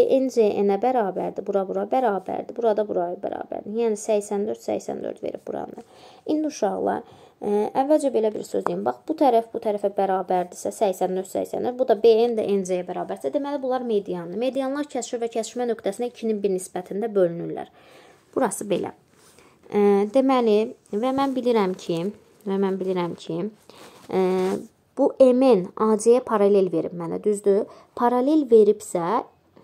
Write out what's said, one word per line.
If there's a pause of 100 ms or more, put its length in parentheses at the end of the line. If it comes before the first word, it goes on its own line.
(200)
N
C
N-ə
bərabərdir.
Bura,
bura
bərabərdir.
Burada
buraya
bərabərdir.
Yəni
səksən
dörd,
səksən
dörd
verib
buranı. (460)
İndi
uşaqlar, (400)
e,
əvvəlcə
belə
bir
söz
deyim.
Bax,
bu
tərəf
bu
tərəfə
bərabərdirsə,
səksən
dörd,
səksən
dörd,
bu
da
B (140)
N
də (140)
N
C-yə
bərabərdirsə,
deməli,
bunlar
mediandır.
Medianlar
kəsişir
və
kəsişmə
nöqtəsinin
ikinin
bir
nisbətində
bölünürlər. (640)
Burası
belə. (800)
E, (320)
deməli, (160)
və
mən
bilirəm
ki, (420)
və
mən
bilirəm
ki, (680)
e, (760)
bu (100)
M-in (100)
A (100)
C-yə
paralel
verib
mənə,
düzdür? (300)
Paralel
veribsə, (400)